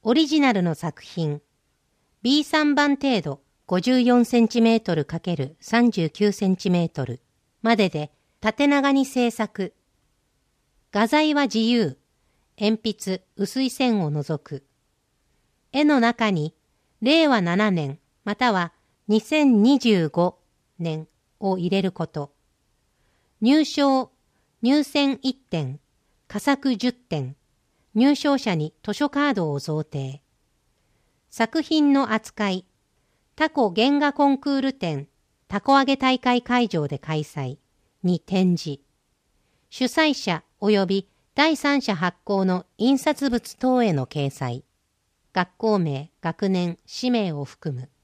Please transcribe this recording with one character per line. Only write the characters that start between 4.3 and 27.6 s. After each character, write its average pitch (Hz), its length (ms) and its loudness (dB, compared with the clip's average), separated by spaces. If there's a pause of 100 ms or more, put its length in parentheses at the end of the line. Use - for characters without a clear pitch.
ン 226 80 4
チ 240 120 0
メ 226 160 6
ー 220 40 0
ト 180 140 -2
ル 151 100 -2
か - 160 -10
け 175 140 -4
る 147 260 -6
三 240 300 2
十 165 200 -2
九 208 220 0
セ 196 140 -4
ン 190 100 2
チ - 120 -6
メ 175 160 2
ー 160 40 -4
ト 135 160 -6
ル 123 160 -10 (420)
ま 226 140 2
で 196 120 2
で、 151 220 -6 (300)
縦 220 260 0
長 277 260 2
に 269 140 2
制 247 240 -2
作。 208 440 -8 (1160)
画 208 140 0
材 302 280 2
は 285 100 2
自 226 160 -2
由。 226 380 0 (600)
鉛 220 400 -2
筆、 185 240 -6 (140)
薄 208 260 -4
い 254 80 -2
線 226 320 0
を 151 80 -2
除 147 320 -4
く。 - 220 -14 (1080)
絵 294 120 0
の 294 160 4
中 233 300 0
に、 160 240 -4 (460)
令 302 280 4
和 240 120 2
七 185 300 0
年、 151 280 -2 (260)
ま 208 120 -4
た 247 160 2
は 175 200 -2 (360)
二 214 120 4
千 269 420 4
二 269 160 6
十 190 300 2
五 175 300 -2 (400)
年 160 300 -6 (320)
を 190 160 -2
入 175 140 -4
れ 196 120 0
る 185 100 -2
こ 165 140 -6
と。 - 260 -10 (1080)
入 277 240 4
賞、 269 480 0 (480)
入 277 220 2
選 277 400 -2
一 254 120 -4
点、 147 460 -8 (480)
佳 208 120 -8
作 269 360 0
十 247 160 -2
点。 139 440 -8 (580)